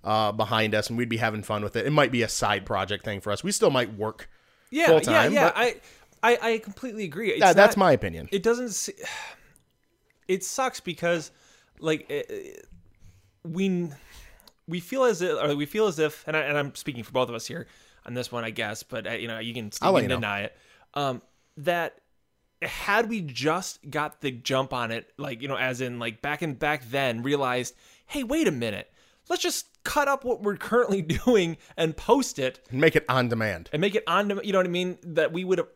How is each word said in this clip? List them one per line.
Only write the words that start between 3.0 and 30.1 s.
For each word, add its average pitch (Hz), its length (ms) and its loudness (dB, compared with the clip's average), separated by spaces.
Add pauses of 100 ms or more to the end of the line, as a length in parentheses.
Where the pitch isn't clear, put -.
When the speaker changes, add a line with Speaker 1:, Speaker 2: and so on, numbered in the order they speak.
Speaker 1:
thing 101 160 -6
for 104 120 -4
us. 101 120 -6
We 185 80 -2
still 190 180 4
might 123 280 2
work - 320 -6 (400)
Speaker 2:
Yeah, 311 160 2
Speaker 1:
full 160 140 8
time, - 340 4
Speaker 2:
yeah, 285 60 4
yeah. - 100 6
Speaker 1:
but - 60 -6
Speaker 2:
I, 233 180 2 (480)
I, 233 300 4
I 226 60 -2
completely 214 460 -10
agree. 180 280 -4
It's - 80 0
Speaker 1:
that, 185 160 8
that's 202 200 10
Speaker 2:
not, 196 80 6
Speaker 1:
my 170 80 8
opinion. 82 400 0
Speaker 2:
it 196 100 -2
doesn't 240 280 0
se-, - 240 -6
<sighs> - 1300 -18
it 185 160 -2
sucks - 360 -4
because, 170 520 -2 (480)
like, 160 280 -2
eh, 143 220 -4
eh, - 220 -10 (920)
we, 175 440 0 (800)
we 170 120 -4
feel 262 240 0
as 202 180 2
if, 165 200 0
or 147 140 2
we 143 100 -2
feel 214 200 0
as 160 120 -2
if, 151 280 -2
and 156 100 -2
I, 156 40 2
and 147 160 -2
I'm 143 180 -2
speaking 120 280 -10
for 107 100 -14
both 127 160 2
of 117 60 -8
us 113 120 -8
here 170 200 -10 (400)
on 120 80 -10
this 123 160 -6
one, 117 140 -6
I 113 60 -6
guess, 107 320 -6
but, 117 240 -10
uh, 104 60 -6
you 117 160 -6
know, 113 100 -8
you 117 160 -8
can, 113 120 -8
you 104 40 -10 (120)
Speaker 1:
I'll 185 100 4
let 147 100 4
Speaker 2:
can 113 80 -2
Speaker 1:
you 131 60 0
know. 117 40 -4
Speaker 2:
deny 101 220 -2
it, - 140 -8 (380)
um, 139 280 -4 (360)
that 170 420 -4 (600)
had 208 460 0
we 220 140 -4
just 151 680 -4
got 151 300 -4
the 139 100 -4
jump 131 420 -2
on 120 180 -2
it, 113 260 -8
like, 135 260 -8
you 139 60 -8
know, 135 80 -2
as 127 240 -2
in, 123 180 -4
like, 117 240 -6
back 147 200 -4
in, 151 120 -4
back 147 360 -2
then, 123 320 0
realized, 127 520 -2 (320)
"Hey, 285 160 -6
wait 277 260 0
a - 40 4
minute, 113 380 -6 (380)
let's 349 140 -2
just - 240 -4 (180)
cut 285 240 0
up 277 160 0